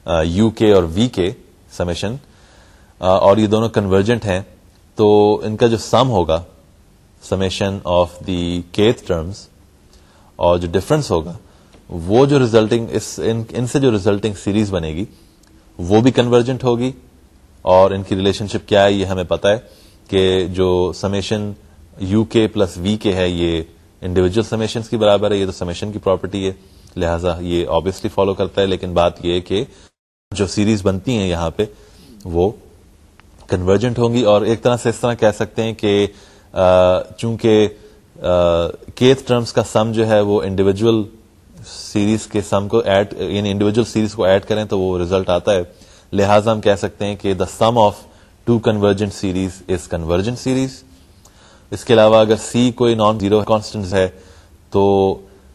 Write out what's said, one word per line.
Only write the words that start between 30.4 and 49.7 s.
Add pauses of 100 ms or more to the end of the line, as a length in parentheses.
سیریز
بنتی
ہیں
یہاں
پہ (600)
وہ (960)
کنورجنٹ
ہوں
گی۔
اور
ایک
طرح
سے
اس
طرح
کہہ
سکتے
ہیں
کہ، (460)
آ،
چونکہ، (540)
آ، (760)
kth
ٹرمز
کا (100)
سم
جو
ہے
وہ
انڈیویجول (640)
سیریز
کے
سم
کو
ایڈ،
یعنی
انڈیویجول
سیریز
کو
ایڈ
کریں
تو
وہ
رزلٹ
آتا
ہے، (500)
لہٰذا
ہم
کہہ
سکتے
ہیں
کہ
the
sum
of (580)
two
convergent
series